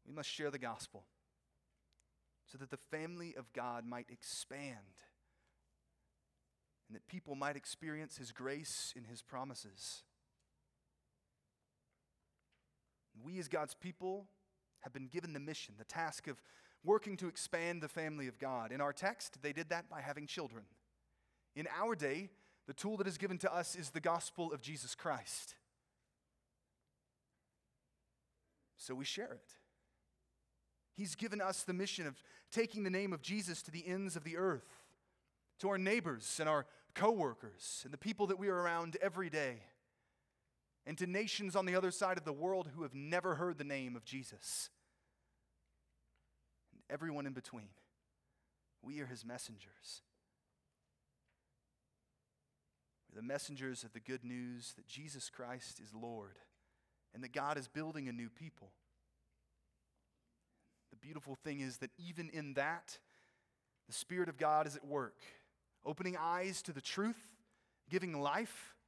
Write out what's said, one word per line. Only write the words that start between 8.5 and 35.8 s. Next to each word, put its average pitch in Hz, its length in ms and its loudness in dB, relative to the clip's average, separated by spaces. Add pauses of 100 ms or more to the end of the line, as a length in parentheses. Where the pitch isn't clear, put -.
in 127 80 -10
his 113 180 -12
promises. 127 840 -8 (3250)
We 170 200 -6
as 151 80 -6
God's 151 260 0
people 185 540 -4 (540)
have 123 100 -10
been 131 160 -8
given 165 240 -4
the 147 80 -4
mission, 143 360 -6
the 110 80 -14
task 160 440 -2
of 135 120 -6 (440)
working 202 320 8
to 180 100 -2
expand 170 560 0
the 151 60 -4
family 151 400 -2
of 113 100 -8
God. 127 320 0
In 131 100 -2
our 143 120 6
text, 185 500 -2
they 147 100 0
did 156 180 -4
that 175 200 0
by 165 100 -6
having 143 280 -4
children. 117 340 -4 (920)
In 151 100 -4 (100)
our 220 200 4
day, 151 340 2 (380)
the 139 60 -6
tool 214 240 0
that 196 100 4
is 165 100 -2
given 185 200 0
to - 140 4
us 170 220 2
is 165 160 -4
the - 80 -4
gospel 165 540 4
of 156 80 -2
Jesus 135 340 -6
Christ. - 600 -2 (3250)
So - 180 -6
we 135 100 -4
share 147 280 -4
it. - 180 -12 (1400)
He's 190 200 -4
given 208 260 -2
us 190 240 2
the 180 100 0
mission 185 320 0
of 135 160 -4 (300)
taking 220 320 2
the 190 60 4
name 190 220 2
of 156 100 -2
Jesus 175 400 -2
to 160 100 -10
the 165 140 -6
ends 185 280 0
of 165 80 -2
the 160 140 -4
earth, 175 480 2 (720)
to 190 100 2
our 196 100 4
neighbors 185 600 2